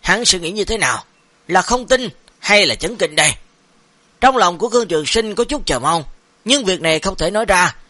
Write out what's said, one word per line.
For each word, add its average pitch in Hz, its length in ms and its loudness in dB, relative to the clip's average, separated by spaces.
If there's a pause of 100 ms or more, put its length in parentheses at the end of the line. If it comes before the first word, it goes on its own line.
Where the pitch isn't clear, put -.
hắn 208 240 -2
sẽ 190 140 0
nghĩ 165 120 -6
như 202 140 -4
thế 226 120 -4
nào? 131 260 -2 (440)
Là 185 140 2
không 240 260 -2
tin 254 220 2 (300)
hay 208 260 4
là 123 100 0
chấn 233 200 -6
kinh 170 200 -2
đây? 160 160 2 (880)
Trong 262 160 4
lòng 175 200 2
của 208 120 -2
Khương 226 180 0
Trường 156 180 0
Sinh 220 300 -2
có 233 80 0
chút 277 220 -4
chờ 139 140 -2
mong, 151 240 0 (420)
nhưng 254 200 0
việc 185 160 -2
này 160 180 2
không 190 160 -4
thể 165 160 -2
nói 214 140 -2
ra 190 300 2 (140)